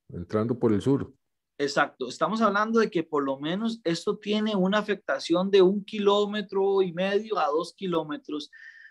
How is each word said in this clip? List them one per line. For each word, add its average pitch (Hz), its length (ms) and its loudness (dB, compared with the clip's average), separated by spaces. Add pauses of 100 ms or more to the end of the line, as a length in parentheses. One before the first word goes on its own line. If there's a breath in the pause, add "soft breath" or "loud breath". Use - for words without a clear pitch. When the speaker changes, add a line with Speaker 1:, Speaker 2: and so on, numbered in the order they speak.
(100)
Speaker 1:
entrando 107 480 -4
por 117 140 2
el 98 80 2
sur. 127 320 0 (460)
Speaker 2:
Exacto, 143 500 -2
estamos 175 320 -2
hablando 220 380 2
de 220 120 2
que 165 120 -2
por 147 220 -2
lo 135 160 -4
menos 208 440 -4
esto 170 340 -2
tiene 214 360 -2
una 190 240 2
afectación 190 720 -2
de 196 100 6
un 190 240 4
kilómetro 202 960 0
y 180 100 -2
medio 196 460 -2
a 160 80 2
dos 156 280 -2
kilómetros 151 760 -4 (400 loud breath)